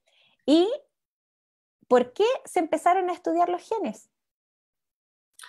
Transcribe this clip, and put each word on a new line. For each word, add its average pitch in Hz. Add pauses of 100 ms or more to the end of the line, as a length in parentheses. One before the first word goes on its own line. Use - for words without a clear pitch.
(440)
¿Y 330 (1200)
por 247
qué 392 (200)
se -
empezaron 349
a -
estudiar 339
los 349
genes? 359 (1400)